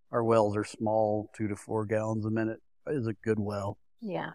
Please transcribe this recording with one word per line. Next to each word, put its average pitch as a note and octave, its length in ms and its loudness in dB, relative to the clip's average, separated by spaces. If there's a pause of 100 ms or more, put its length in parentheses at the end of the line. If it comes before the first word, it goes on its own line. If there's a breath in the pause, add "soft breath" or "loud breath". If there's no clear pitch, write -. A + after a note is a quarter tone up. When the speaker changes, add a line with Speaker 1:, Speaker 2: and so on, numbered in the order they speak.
(100)
Speaker 1:
Our A#2+ 140 2
wells A2 320 6
are G#2 80 2
small, G#2+ 720 0
two A2 120 -4
to G2+ 80 -4
four A2 280 -4
gallons G#2+ 400 -2
a A2 60 -2
minute A2 300 -2 (260)
is C3+ 200 -2
a A2+ 60 -2
good G#2+ 260 0
well. G2+ 380 -4 (240)
Speaker 2:
Yeah. E3+ 340 -6